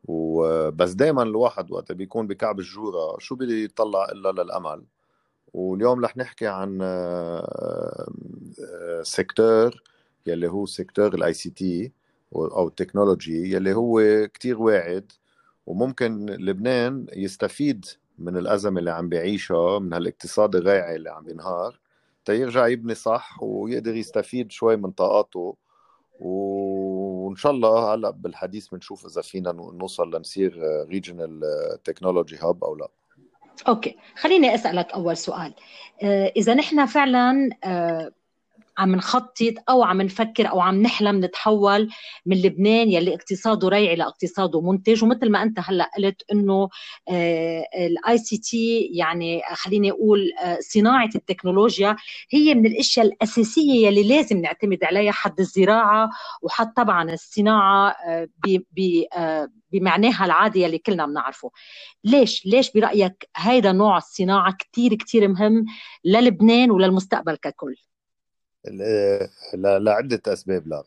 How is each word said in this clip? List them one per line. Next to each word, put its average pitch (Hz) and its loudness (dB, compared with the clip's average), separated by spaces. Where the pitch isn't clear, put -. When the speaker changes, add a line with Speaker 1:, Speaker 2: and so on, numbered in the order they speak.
Speaker 1:
و-، 80 -2
بس 90 -2
دايمًا 131 0
الواحد 107 -2
وقت 90 -10
بيكون 98 -8
بكعب 98 -6
الجورة 90 -10
شو - -14
بده 123 -6
يطلع 104 -4
إلا 95 -6
للأمل. 87 -6
واليوم 107 -2
رح 117 -8
نحكي 123 -8
عن، 95 -8
آه، 85 -8
آه، 85 -12
سيكتور 113 0
يلي 85 -4
هو 98 -6
سيكتور 95 -2
ال 87 -4
آي 85 0
سي - -12
تي 92 -6
و-، 80 -6
أو 87 -2
التكنولوجي، 92 -2
يلي 95 -2
هو 107 2
كتير 120 -6
واعد، 98 0
وممكن 113 -4
لبنان 117 -4
يستفيد 101 -4
من 90 -8
الأزمة 98 -2
اللي 85 -4
عم 85 -6
بيعيشها، 90 -2
من 90 -8
هالاقتصاد 92 -2
الغاية 90 0
اللي 78 -12
عم 80 -18
بينهار، 87 -10
تيرجع 120 0
يبني 117 -2
صح - -6
ويقدر 110 -6
يستفيد 113 -6
شوي 113 0
من 98 -8
طاقاته. 95 -2
و-، 95 -6
وإن 98 -10
شاء 147 -2
الله 113 2
هلأ 107 -4
بالحديث 92 -12
بنشوف 92 -18
إذا 82 -10
فينا 90 -8
نو-، 85 -14
نوصل 87 -8
لنصير، 85 -4
آه، 76 -4
regional، 85 -10
آه، 76 -6
technology 85 -2
hub 87 -2
أو 78 -6
لا. 76 -14
Speaker 2:
أوكي، 226 -2
خليني 311 4
أسألك 180 -4
أول 170 -4
سؤال. 170 -10
آه، 196 0
إذا 226 2
نحن 294 2
فعلًا، 262 2
آه، 170 -4
عم 190 2
نخطط 226 -2
أو 254 6
عم 185 2
نفكر 220 -2
أو 185 0
عم 190 4
نحلم 202 2
نتحول 208 2
من 190 2
لبنان 202 4
يلي 175 0
اقتصاده 190 -2
ريعي 196 2
لاقتصاده 170 -2
منتج، 196 2
ومثل 226 4
ما 196 2
أنت 220 -2
هلأ 180 -2
قلت 196 -2
إنه، 196 2
آه، 165 -2
ال 170 -2
آي 233 4
سي 226 -2
تي، 226 -2
يعني، 170 -2
خليني 196 0
أقول، 202 4
آه، 175 -2
صناعة 226 4
التكنولوجيا 196 0
هي 302 6
من 220 8
الأشياء 220 2
الأساسية 226 2
يلي 202 4
لازم 247 4
نعتمد 175 -2
عليها 202 2
حد 190 -4
الزراعة 214 4
وحد 226 -4
طبعًا 175 2
الصناعة، 202 4
آه، 165 -6
ب-، 185 2
ب-، 175 2
آه، 160 -2
بمعناها 190 2
العادي 185 4
يلي 165 0
كلنا 170 -2
بنعرفه. 135 -8
ليش؟ 240 4
ليش 247 4
برأيك 208 0
هيدا 202 4
نوع 196 4
الصناعة 190 0
كتير، 240 0
كتير 214 2
مهم 214 4
للبنان 226 6
وللمستقبل 185 2
ككل؟ 143 -10
Speaker 1:
ال-، 101 0
ل-، 98 2
لعدة 110 0
أسباب، 92 -4
لا. 73 -8